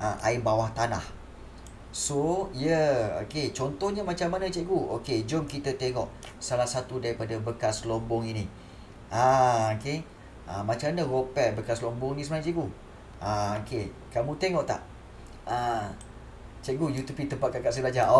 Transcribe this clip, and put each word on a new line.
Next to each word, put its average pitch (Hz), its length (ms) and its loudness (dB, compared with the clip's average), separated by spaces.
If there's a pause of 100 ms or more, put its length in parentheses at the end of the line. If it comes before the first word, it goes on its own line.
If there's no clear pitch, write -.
ah, 107 240 0
air 120 160 2
bawah 113 320 4
tanah. 113 320 0 (880)
So, 160 600 0
ya, 135 600 4 (100)
okey, 135 300 -2
contohnya 196 480 0
macam 175 300 0
mana, 190 180 0
cikgu? 170 500 0
Okey, 110 280 0
jom 151 180 0
kita 139 300 -2
tengok 123 320 0 (320)
salah 123 260 2
satu 127 320 -4
daripada 113 400 -2
bekas 110 480 0
lombong 113 400 0
ini. 110 180 -2 (640)
Ah, 120 680 6
okey. 143 260 -2 (460)
Ah, 98 160 -4
macam 117 280 0
mana 175 140 2
repair 131 480 2
bekas 113 300 -2
lombong 131 320 -2
ni 147 80 -4
sebenarnya, 156 260 -2
cikgu? 165 160 0 (560)
Ah, 104 400 0
okey, 104 260 -4 (240)
kamu 135 240 0
tengok 180 300 2
tak? - 140 0 (680)
Ah, 117 420 2 (760)
cikgu, 139 260 2
you 127 160 0
tepi - 220 -4
tempat 127 260 0
kakak 120 180 0
saya 127 140 0
belajar. 123 180 4 (140)